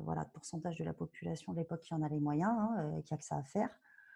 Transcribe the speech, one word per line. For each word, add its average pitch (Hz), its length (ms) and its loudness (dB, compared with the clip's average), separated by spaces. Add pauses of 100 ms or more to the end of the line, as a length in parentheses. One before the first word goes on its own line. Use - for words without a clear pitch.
voilà, 156 220 0
de - 60 -8
pourcentage 165 460 -4
de 170 60 -2
la 160 100 0
population 165 600 -4
de 170 60 -2
l'époque 165 240 -2
qui - 120 -6
en 156 80 2
a 151 60 2
les 151 100 0
moyens, 147 340 4
hein, 226 260 2
euh, 156 240 0
qui - 120 -4
a - 20 2
que - 80 -4
ça 151 120 -2
à 143 80 0
faire, 220 260 2 (460)